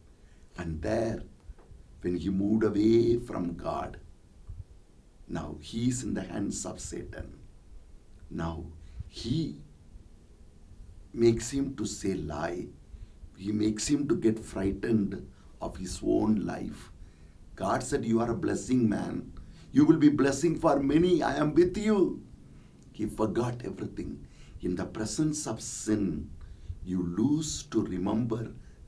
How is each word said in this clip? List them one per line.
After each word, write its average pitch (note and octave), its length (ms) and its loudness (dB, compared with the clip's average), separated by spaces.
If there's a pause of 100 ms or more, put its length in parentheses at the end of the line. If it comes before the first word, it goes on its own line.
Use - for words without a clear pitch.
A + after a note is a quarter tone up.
(560)
And E2 260 -6
there, A2 420 -2 (800)
when F2+ 140 0
he F2 140 -2
moved G#2 340 2
away A2+ 540 4
from - 360 -4
God, - 440 -6 (1300)
now D#2+ 320 -8
he A#2 300 -2
is B2 140 -4
in G#2 100 -2
the F#2 80 -4
hands G2+ 420 -6
of - 160 -8
Satan. - 580 -10 (920)
Now E2 360 -6 (420)
he - 540 -4 (1500)
makes A#2 380 4
him C#3 260 -2
to G#2+ 100 -4
say - 280 -4
lie. D#2 540 -4 (680)
He G2 160 -4
makes G#2+ 360 0
him C#3+ 200 2
to A#2 80 4
get A2 220 4
frightened G2 880 0 (340)
of F#2 160 -8
his F#2 260 -8
own G#2 340 4 (100)
life. - 460 -8 (640)
God G2+ 280 0
said, - 220 -2
"You A2+ 160 4
are A#2 100 0
a G2+ 140 0
blessing A2 440 2
man. F2+ 440 -2 (400)
You C#3+ 140 10
will D#3+ 120 10
be D3 100 8 (120)
blessing C#3+ 380 4
for C#3+ 240 4
many. D#3+ 400 6
I B2+ 200 0
am D3+ 120 2
with D#4+ 220 6
you." G#3 460 4 (680)
He G#2+ 140 -4
forgot A2 640 0
everything. - 560 -8 (340)
In F2+ 200 -2
the F2 40 -2
presence D3 600 -2
of A2+ 160 -6
sin, F#2+ 680 -2 (540)
you F2+ 180 -2
lose B2+ 600 0 (120)
to A2 100 4
remember A2 680 -2 (360)